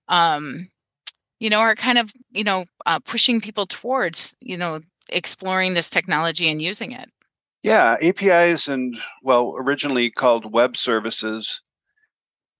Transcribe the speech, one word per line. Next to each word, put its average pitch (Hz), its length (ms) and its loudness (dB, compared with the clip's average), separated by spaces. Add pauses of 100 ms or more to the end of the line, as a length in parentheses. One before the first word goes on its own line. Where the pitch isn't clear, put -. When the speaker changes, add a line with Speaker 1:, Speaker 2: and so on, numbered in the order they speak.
Speaker 1:
um, 165 640 0 (680)
you 220 100 -4
know, 214 100 2
are 226 140 4
kind 240 240 0
of, 220 160 -2 (160)
you 208 140 -6
know, 190 220 -2 (200)
uh, 170 140 0
pushing 226 420 0
people 208 240 -6
towards, 226 760 -2
you - 160 -10
know, 165 260 -6 (280)
exploring 185 640 0
this 170 160 2
technology 165 580 0
and 156 140 -2
using 180 300 -6
it. - 180 -16 (540)
Speaker 2:
Yeah, 139 360 4
A 165 120 2
P 190 180 0
Is 175 380 4
and, 127 280 -4 (280)
well, 123 340 2
originally 131 540 -2
called 113 420 0
web 120 240 2
services, 110 800 -4 (1000)